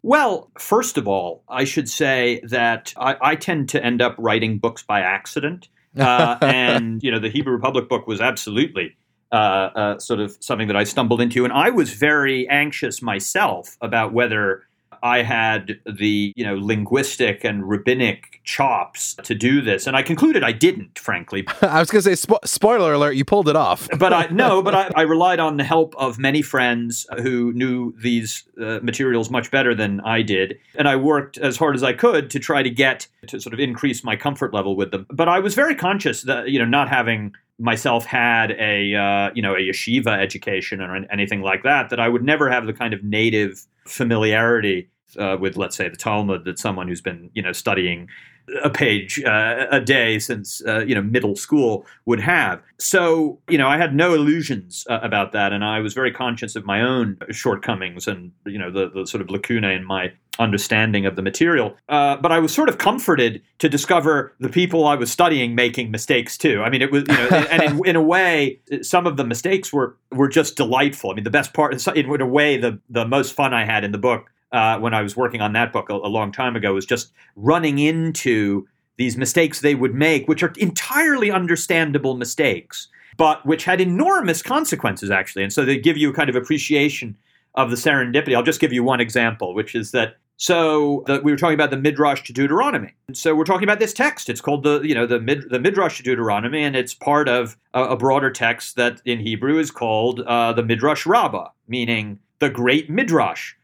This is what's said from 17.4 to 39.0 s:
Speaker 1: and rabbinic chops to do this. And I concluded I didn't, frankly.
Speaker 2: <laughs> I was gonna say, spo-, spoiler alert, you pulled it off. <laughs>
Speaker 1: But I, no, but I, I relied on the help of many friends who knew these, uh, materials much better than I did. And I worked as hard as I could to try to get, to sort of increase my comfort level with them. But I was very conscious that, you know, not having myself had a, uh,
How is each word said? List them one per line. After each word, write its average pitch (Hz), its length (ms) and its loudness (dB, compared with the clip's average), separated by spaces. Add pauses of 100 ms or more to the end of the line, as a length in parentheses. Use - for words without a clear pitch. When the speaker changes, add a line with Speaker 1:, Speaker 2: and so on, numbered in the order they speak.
Speaker 1:
and 101 240 -4
rabbinic 113 760 -2
chops - 800 -2
to - 120 -4
do 131 260 2
this. 104 260 -2
And 131 100 -2
I 135 60 2
concluded 180 400 2
I 117 100 0
didn't, 180 460 0
frankly. 95 560 -6
Speaker 2:
<laughs> - 80 0
I 151 160 4
was 165 120 2
gonna 208 120 4
say, 190 100 6
spo-, - 320 2
spoiler 208 500 4
alert, 147 180 4
you 135 120 0
pulled 196 240 4
it 151 80 4
off. 107 360 2
<laughs> 160 60 -2
Speaker 1:
But 185 140 6
I, 170 160 4
no, 196 340 4
but 202 120 2
I, 190 200 2
I 156 80 4
relied 165 380 4
on 156 160 0
the 139 80 0
help 160 320 2
of 127 220 -4
many 135 220 2
friends 120 640 0 (160)
who 120 320 -2
knew 123 480 -4
these, 117 440 -2 (160)
uh, 110 200 -6
materials 117 480 0
much 123 220 -2
better 123 240 4
than 101 260 -2
I 113 220 0
did. 95 360 0 (180)
And 143 120 2
I 135 60 4
worked 139 420 0
as 131 200 -2
hard 151 180 2
as 127 80 -2
I 131 100 2
could 151 380 2
to 143 80 -4
try 139 240 0
to 135 80 0
get, 131 380 0 (180)
to 131 140 -12
sort 117 140 -12
of 113 60 -6
increase 123 440 -2
my 113 100 -2
comfort 139 400 -4
level 98 220 -2
with 95 160 -2
them. 98 180 -8
But 165 180 0
I 180 120 4
was 196 140 -2
very 285 200 2
conscious 190 480 -2
that, 123 260 -4
you 135 120 0
know, 117 40 2
not 131 240 2
having 113 460 -2 (240)
myself 113 460 0
had 117 480 2
a, 104 420 0
uh, 101 400 2